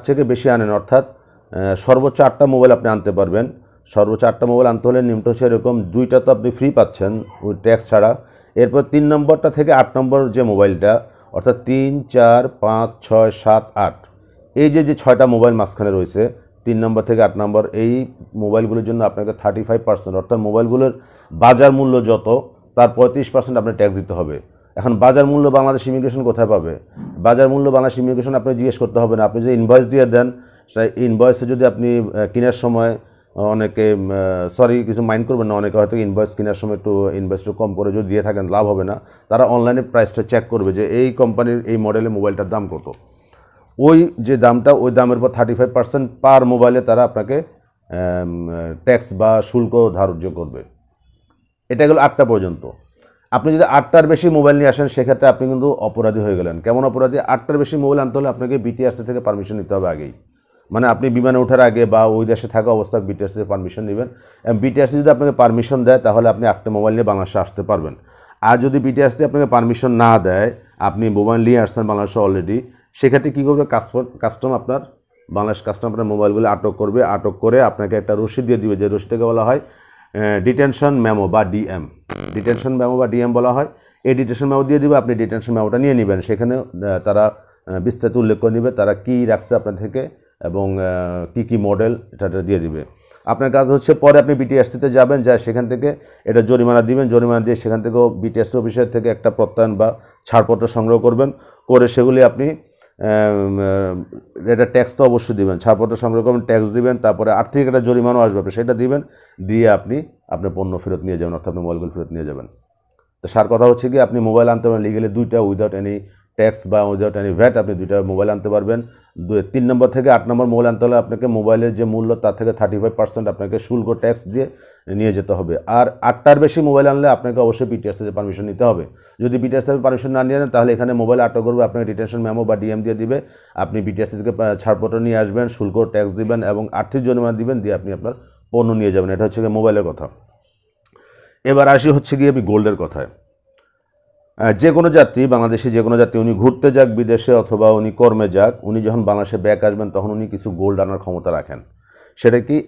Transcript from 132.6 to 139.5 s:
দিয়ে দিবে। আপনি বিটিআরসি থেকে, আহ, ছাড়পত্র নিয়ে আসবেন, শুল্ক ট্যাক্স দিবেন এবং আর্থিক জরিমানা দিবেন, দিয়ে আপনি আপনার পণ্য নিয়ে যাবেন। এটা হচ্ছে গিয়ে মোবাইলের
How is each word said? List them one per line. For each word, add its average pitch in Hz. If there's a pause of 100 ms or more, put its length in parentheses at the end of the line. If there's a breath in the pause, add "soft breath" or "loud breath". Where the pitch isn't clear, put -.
দিয়ে 110
দিবে। 113 (340 soft breath)
আপনি 98
বিটিআরসি 104
থেকে, 110
আহ, 104
ছাড়পত্র 110
নিয়ে 117
আসবেন, 110
শুল্ক 107
ট্যাক্স 104
দিবেন 110
এবং 104
আর্থিক 123
জরিমানা 120
দিবেন, 117
দিয়ে 101
আপনি 98
আপনার 98 (380 soft breath)
পণ্য 113
নিয়ে 104
যাবেন। 95
এটা 95
হচ্ছে 110
গিয়ে 110
মোবাইলের 107